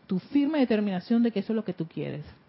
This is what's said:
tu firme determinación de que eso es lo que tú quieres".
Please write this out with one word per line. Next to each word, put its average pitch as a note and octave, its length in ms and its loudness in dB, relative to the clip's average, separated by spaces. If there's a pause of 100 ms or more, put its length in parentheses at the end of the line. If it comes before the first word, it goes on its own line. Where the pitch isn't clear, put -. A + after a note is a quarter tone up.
tu F#3 120 0
firme C#4+ 400 2
determinación G#3+ 640 2
de A#3 80 2
que G3+ 80 -2
eso G#3 140 -2
es - 20 0
lo A3 100 -2
que F3 80 -4
tú D#3+ 140 -6
quieres". C#3+ 380 -8 (220)